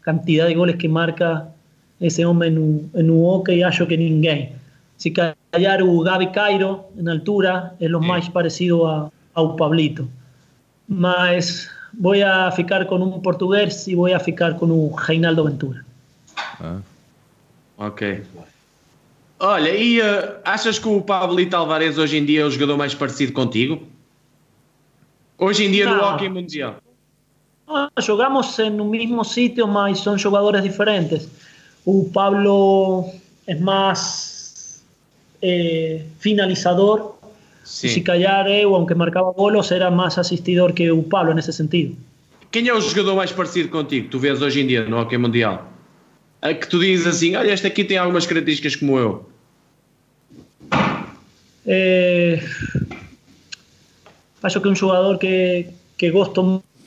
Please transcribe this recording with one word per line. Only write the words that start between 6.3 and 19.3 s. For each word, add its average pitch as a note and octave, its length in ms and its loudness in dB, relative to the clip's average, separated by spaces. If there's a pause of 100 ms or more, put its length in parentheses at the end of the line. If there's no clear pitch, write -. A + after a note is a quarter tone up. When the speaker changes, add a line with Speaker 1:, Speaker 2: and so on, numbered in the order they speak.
Speaker 1:
Cairo G3 680 0
en E3+ 120 -4
altura F3+ 720 -2
es E3 100 -2
lo E3 120 -2
Speaker 2:
Sí. E3 60 0
Speaker 1:
más F3 220 -2
parecido E3+ 600 0
a, D3+ 220 -6 (220)
a E3 80 0
o D#3 140 0
Pablito. D#3 520 0 (800)
Mas F3+ 840 0 (280)
vou F#3+ 160 2
a F#3+ 380 2
ficar F3+ 340 -2
com F#3 100 -2
um F#3 240 -2
português F#3 680 0
e F#3 80 -2
vou F3+ 180 2
a F3+ 60 2
ficar E3+ 360 -2
com E3+ 100 -4
o D#3+ 280 2
Reinaldo E3 520 0
Ventura. C#3 400 -6 (760)
Speaker 3:
Ah. E2 200 -10 (1000)
Speaker 2:
Ok. G#2 460 -6 (1160)